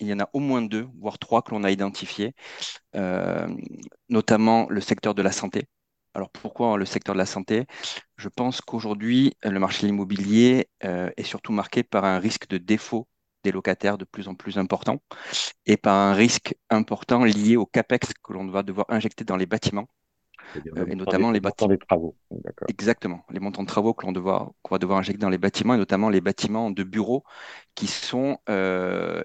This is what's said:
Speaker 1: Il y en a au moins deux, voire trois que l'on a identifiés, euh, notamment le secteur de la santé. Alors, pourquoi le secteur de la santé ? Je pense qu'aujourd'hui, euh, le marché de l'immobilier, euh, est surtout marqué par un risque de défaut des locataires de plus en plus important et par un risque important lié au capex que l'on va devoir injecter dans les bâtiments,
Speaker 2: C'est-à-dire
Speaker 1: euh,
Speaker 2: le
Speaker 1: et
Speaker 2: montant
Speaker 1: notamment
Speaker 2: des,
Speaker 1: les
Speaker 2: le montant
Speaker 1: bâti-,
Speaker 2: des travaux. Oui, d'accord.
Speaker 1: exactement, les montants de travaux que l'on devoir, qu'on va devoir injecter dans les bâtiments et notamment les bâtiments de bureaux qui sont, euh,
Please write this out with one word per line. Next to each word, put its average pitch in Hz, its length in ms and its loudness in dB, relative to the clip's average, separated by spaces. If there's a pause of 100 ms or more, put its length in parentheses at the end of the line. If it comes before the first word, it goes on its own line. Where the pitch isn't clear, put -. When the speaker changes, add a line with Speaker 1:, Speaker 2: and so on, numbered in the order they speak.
Speaker 1:
Il 107 60 -6
y 104 80 -4
en 101 60 -2
a 101 120 -2
au 139 80 -2
moins 131 220 0
deux, 110 260 -4 (100)
voire - 200 -8
trois - 240 2
que - 80 -18
l'on 104 140 -2
a 95 60 4
identifiés, 98 640 -4 (640)
euh, 90 500 -2 (640)
notamment 113 600 4
le 101 100 -2
secteur 104 340 -2
de 101 60 0
la 95 100 2
santé. 101 360 -4 (480)
Alors, 95 160 -8
pourquoi 110 480 -2
le 95 80 0
secteur - 280 -4
de 95 40 2
la 95 80 2
santé ? 110 400 -2 (500)
Je 98 140 -10
pense 127 320 -2
qu'aujourd'hui, 113 840 0
euh, 107 60 0
le 95 100 0
marché 95 220 0
de 101 100 2
l'immobilier, 101 760 4 (120)
euh, 90 360 -4
est - 60 -8
surtout - 280 -8
marqué 104 300 0
par 98 240 0
un 95 120 2
risque 104 300 -4
de 95 80 -4
défaut 107 500 -2 (380)
des 98 80 2
locataires 98 460 -2
de 98 60 -12
plus 98 220 -12
en 95 80 -10
plus 101 240 -8
important 98 420 -2 (640)
et 107 120 6
par 101 180 2
un 98 180 4
risque 110 440 2 (140)
important 113 520 2
lié 107 340 6
au 104 100 2
capex - 540 0
que - 120 -16
l'on 95 160 -8
va 98 160 -2
devoir 98 240 -4
injecter 110 360 -2
dans 95 120 -2
les 92 100 0
bâtiments, 104 420 -2 (640)
Speaker 2:
C'est-à-dire 80 240 -10
Speaker 1:
euh, 90 80 -2
Speaker 2:
le 92 80 -4
Speaker 1:
et 98 40 -4
Speaker 2:
montant 92 80 -8
Speaker 1:
notamment 95 240 2
Speaker 2:
des, 113 60 2
Speaker 1:
les 104 40 2
Speaker 2:
le 95 60 0
montant 98 240 2
Speaker 1:
bâti-, 95 100 4
Speaker 2:
des - 80 -16
travaux. 82 300 0 (140)
Oui, 87 120 -10
d'accord. - 260 -10
Speaker 1:
exactement, - 600 -2
les - 80 -8
montants 101 240 -6
de 95 60 -6
travaux 110 260 2
que - 100 -8
l'on 95 80 -4
devoir, 92 380 -2 (120)
qu'on - 120 -4
va 95 60 -2
devoir 95 180 2
injecter 98 220 -2
dans 101 100 2
les 92 80 2
bâtiments 98 360 2
et 117 40 4
notamment 101 300 2
les 98 120 4
bâtiments 104 520 -2
de 98 100 -4
bureaux 107 400 -2 (540)
qui 107 100 -4
sont, 131 520 -4 (100)
euh, 92 760 -2